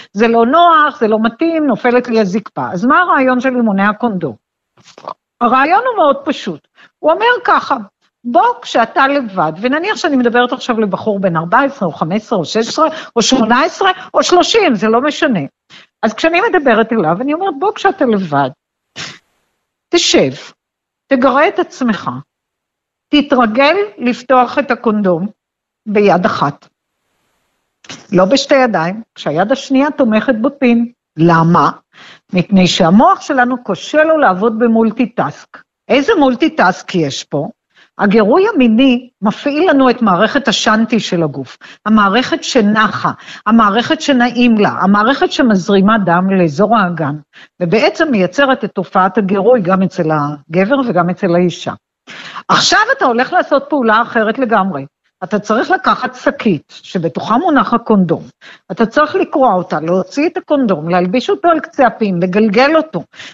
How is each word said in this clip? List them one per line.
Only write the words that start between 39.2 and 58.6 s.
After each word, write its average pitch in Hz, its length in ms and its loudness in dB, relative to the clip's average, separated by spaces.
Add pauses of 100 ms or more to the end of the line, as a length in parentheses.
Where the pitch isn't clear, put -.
מפעיל 294 480 -2
לנו 269 200 4
את 240 120 -2
מערכת 214 460 0
השנטי 220 520 0
של 170 220 -2
הגוף, 139 360 -8 (280)
המערכת 214 580 2
שנחה, 214 640 0 (360)
המערכת 226 540 2
שנעים 240 580 2
לה, 190 100 2
המערכת 214 640 0
שמזרימה 208 640 2
דם 185 320 0
לאזור 190 460 0
האגן, 170 380 -2 (480)
ובעצם 294 480 0
מייצרת 254 540 0
את 190 60 -4
תופעת 190 480 -2
הגירוי 208 420 2
גם 185 220 0
אצל 170 280 -2
הגבר 156 800 -2
וגם 175 220 0
אצל 175 240 -2
האישה. 175 380 -2 (760)
עכשיו 339 320 2 (160)
אתה 453 80 -2
הולך 254 280 0
לעשות 302 360 0
פעולה 226 340 2
אחרת 226 360 -2
לגמרי. 190 480 -2 (380)
אתה 202 140 -4
צריך 240 320 -2
לקחת 254 440 -2
שקית - 580 -2 (100)
שבתוכה 180 560 -4
מונח 285 360 0
הקונדום. 190 480 0 (500)